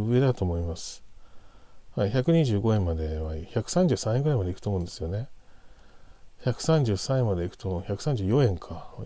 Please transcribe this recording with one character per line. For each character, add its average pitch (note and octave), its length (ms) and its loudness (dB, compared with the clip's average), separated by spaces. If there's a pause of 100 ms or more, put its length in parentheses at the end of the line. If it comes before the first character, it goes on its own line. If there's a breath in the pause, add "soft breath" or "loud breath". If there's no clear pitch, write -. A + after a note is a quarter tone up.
上 A#2+ 100 4
だ C3 160 4
と F#2+ 100 -2
思 F2 140 0
い E2+ 40 0
ま E2 120 -4
す。 - 300 -12 (920 soft breath)
は G#2+ 120 2
い。 G2+ 40 -2
百 C3 220 4
二 E3 120 6
十 A2 140 2
五 A2 160 4
円 G2+ 100 2
ま E2+ 120 0
で D#2 220 -2
は、 D#2 180 -4 (160)
百 - 180 -2
三 F3+ 160 4
十 B2+ 100 4
三 A2+ 200 0
円 C3+ 80 2
ぐ D#3 60 2
ら D3 40 2
い A#2+ 40 2
ま G2 60 0
で F2+ 60 -2
い F2+ 40 -6
く - 60 -12
と - 80 -6
思 G2 120 0
う - 20 0
ん - 20 -2
で E2+ 60 -6
す - 100 -14
よ E2 80 -4
ね。 G#2+ 200 -4 (1160 soft breath)
百 B2 160 0
三 D#3 240 4
十 G#2 120 4
三 C3 240 0
円 B2 60 2
ま G2 100 2
で F2 80 0
い F2+ 40 -2
く - 80 -12
と - 140 -6
思 F2+ 80 -2
う。 E2+ 40 -4
百 G2+ 200 -4
三 D3 140 0
十 G2 100 -2
四 A#2+ 160 4
円 G2 160 2
か。 - 300 -12 (180)